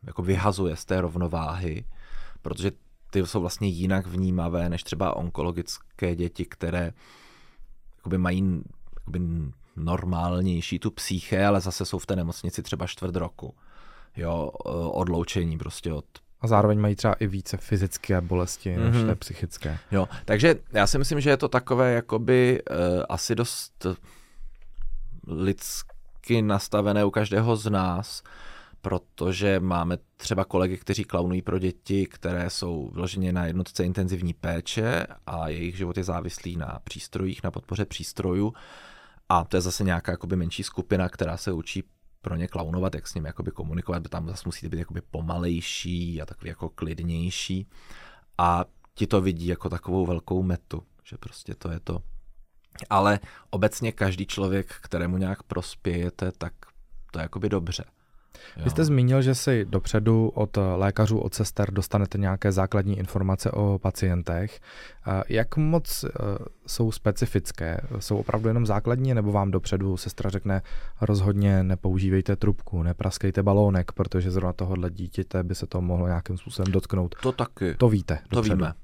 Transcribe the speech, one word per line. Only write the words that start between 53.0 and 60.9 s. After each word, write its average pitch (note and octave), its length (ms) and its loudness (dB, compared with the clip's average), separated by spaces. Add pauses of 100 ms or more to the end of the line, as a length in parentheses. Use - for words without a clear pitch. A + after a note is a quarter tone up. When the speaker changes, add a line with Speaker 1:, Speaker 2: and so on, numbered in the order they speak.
Speaker 1:
obecně G#2+ 420 0
každý F#2+ 340 0
člověk, G2 560 -2
kterému F2 360 -2
nějak F#2+ 260 -2
prospějete, F2+ 960 -4
tak E2 160 -8 (580)
to E2 80 -6
je D#2+ 40 -2
jakoby F#2+ 260 -2
dobře. F2 340 -2 (720)
Speaker 2:
Vy D#3+ 60 -8
Speaker 1:
Jo. D#3 60 2
Speaker 2:
jste D#3+ 160 2
zmínil, C3+ 360 6
že C3 140 4
si A#2+ 300 2
dopředu A2 640 4
od - 280 0 (180)
lékařů, G#2 440 4